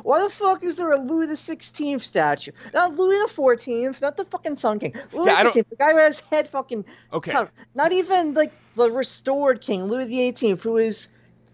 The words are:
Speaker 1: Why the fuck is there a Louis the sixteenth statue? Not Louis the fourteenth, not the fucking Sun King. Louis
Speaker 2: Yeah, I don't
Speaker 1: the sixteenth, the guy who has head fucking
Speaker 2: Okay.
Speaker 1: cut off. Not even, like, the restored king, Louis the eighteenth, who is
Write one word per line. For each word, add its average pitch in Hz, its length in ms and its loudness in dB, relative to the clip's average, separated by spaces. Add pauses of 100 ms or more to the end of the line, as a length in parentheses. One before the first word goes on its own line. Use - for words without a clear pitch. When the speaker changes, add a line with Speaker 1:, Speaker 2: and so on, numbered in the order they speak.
Speaker 1:
Why 311 180 2
the 403 80 0
fuck 381 340 0
is 330 140 -4
there 349 140 -2
a 277 60 4
Louis 320 280 -2
the 302 100 -6
sixteenth 285 680 -6
statue? 147 480 0 (220)
Not 339 240 0
Louis 381 240 2
the 440 80 0
fourteenth, 254 720 0
not 285 160 -4
the 392 80 -6
fucking 311 320 -8
Sun 214 220 -2
King. 170 160 -8 (180)
Louis 349 140 -2
Speaker 2:
Yeah, 202 60 6
I 175 100 4
don't 226 100 4
Speaker 1:
the 247 60 0
sixteenth, 220 100 2
the - 80 -18
guy 294 160 4
who 320 60 4
has 311 220 4
head 302 280 -2
fucking 254 380 -8 (260)
Speaker 2:
Okay. 160 200 -4
Speaker 1:
cut 262 160 2
off. - 40 -20 (220)
Not 311 180 2
even, 359 400 2
like, 302 200 2 (220)
the 233 160 4
restored 269 680 0
king, 190 240 -4
Louis 247 220 -4
the 233 160 -4
eighteenth, 202 400 0
who 226 160 0
is 220 300 0 (460)